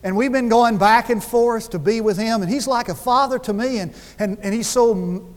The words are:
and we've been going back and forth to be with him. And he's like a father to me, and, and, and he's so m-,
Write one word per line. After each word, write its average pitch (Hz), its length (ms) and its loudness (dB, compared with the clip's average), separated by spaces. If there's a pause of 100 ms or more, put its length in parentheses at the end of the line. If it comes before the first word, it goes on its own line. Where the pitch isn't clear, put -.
and 190 140 -2
we've 254 160 0
been 247 160 0
going 233 280 4
back 220 320 4
and 220 140 0
forth 233 460 0
to 175 100 -6
be 214 220 0
with 214 160 0
him. 220 240 0
And 175 100 -2
he's 262 160 -2
like 240 220 -2
a 175 60 -4
father 254 440 0
to 214 140 -4
me, 233 260 -2
and, 170 140 -6 (260)
and, 208 220 -2
and 196 120 -4
he's 226 140 -4
so 233 240 2
m-, 185 460 -6